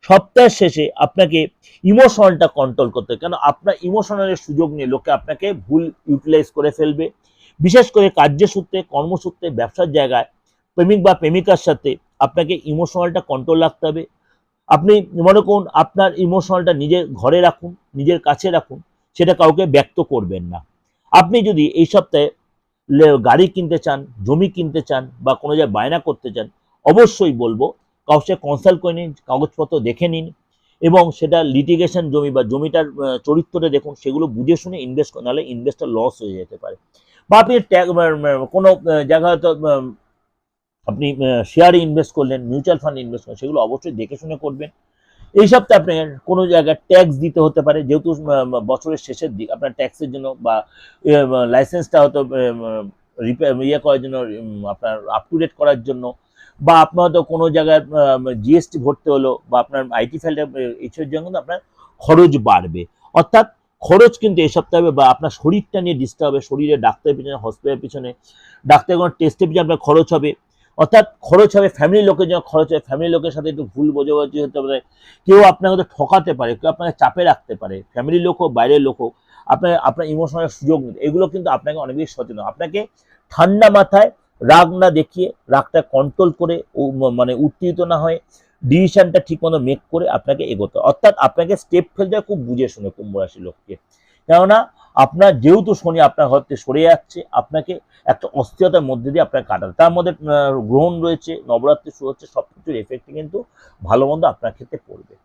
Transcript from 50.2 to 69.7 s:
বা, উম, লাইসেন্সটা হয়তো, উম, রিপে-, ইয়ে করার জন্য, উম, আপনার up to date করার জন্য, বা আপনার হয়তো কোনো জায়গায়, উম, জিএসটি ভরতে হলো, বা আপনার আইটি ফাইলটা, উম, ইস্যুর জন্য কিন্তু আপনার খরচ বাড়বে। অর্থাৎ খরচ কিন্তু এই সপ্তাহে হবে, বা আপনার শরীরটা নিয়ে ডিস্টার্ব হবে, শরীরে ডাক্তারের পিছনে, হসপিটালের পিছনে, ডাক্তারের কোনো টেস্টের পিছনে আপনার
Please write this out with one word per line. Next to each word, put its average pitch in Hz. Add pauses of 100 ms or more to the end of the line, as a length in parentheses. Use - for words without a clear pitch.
বা, 113 (380)
উম, 131
লাইসেন্সটা 147
হয়তো, 143
উম, 117 (300)
রিপে-, 123
ইয়ে 143
করার 139
জন্য, 131
উম, 110
আপনার 110
up 107
to 160
date 165
করার 143
জন্য, 123 (460)
বা 160
আপনার 160
হয়তো 170
কোনো 165
জায়গায়, 156
উম, 139
জিএসটি 131
ভরতে 143
হলো, 135 (120)
বা 123
আপনার 135
আইটি 120
ফাইলটা, 151
উম, 127
ইস্যুর 139
জন্য 156
কিন্তু 180
আপনার 170 (400)
খরচ 156
বাড়বে। 90 (300)
অর্থাৎ 214 (340)
খরচ 226
কিন্তু 180
এই 151
সপ্তাহে 170
হবে, 170
বা 135
আপনার 135
শরীরটা 196
নিয়ে 175
ডিস্টার্ব 135
হবে, 139
শরীরে 143
ডাক্তারের 117
পিছনে, 139
হসপিটালের 127
পিছনে, 127 (520)
ডাক্তারের 147
কোনো 175
টেস্টের 160
পিছনে 170
আপনার 160